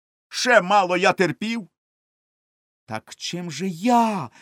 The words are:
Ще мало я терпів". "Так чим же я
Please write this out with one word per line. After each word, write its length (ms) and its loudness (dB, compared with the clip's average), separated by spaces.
Ще 320 2
мало 360 2
я 160 2
терпів". 560 -2
"Так 240 -10
чим 360 -10
же 180 -6
я 600 0